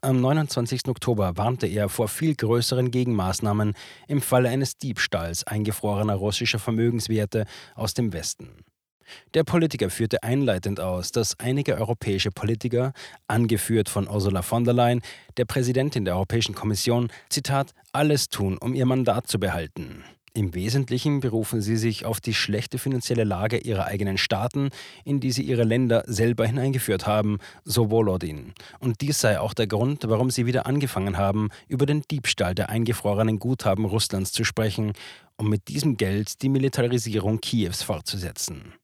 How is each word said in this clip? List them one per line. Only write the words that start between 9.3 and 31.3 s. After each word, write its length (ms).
Der 100
Politiker 460
führte 340
einleitend 560
aus, 320
dass 280
einige 360
europäische 560
Politiker, 600
angeführt 640
von 180
Ursula 360
von 200
der 100
Leyen, 280
der 80
Präsidentin 600
der 80
Europäischen 420
Kommission, 520
Zitat, 420
"alles 380
tun, 300
um 160
ihr 100
Mandat 420
zu 120
behalten". 640
Im 180
Wesentlichen 680
berufen 380
sie 160
sich 300
auf 160
die 140
schlechte 420
finanzielle 460
Lage 340
ihrer 280
eigenen 340
Staaten, 500
in 160
die 120
sie 100
ihre 220
Länder 420
selber 400
hineingeführt 640
haben, 320
so 240
Volodin. 640
Und 220
dies 180
sei 200
auch 160
der 100
Grund, 420
warum 220
sie 160
wieder 220
angefangen 500
haben, 320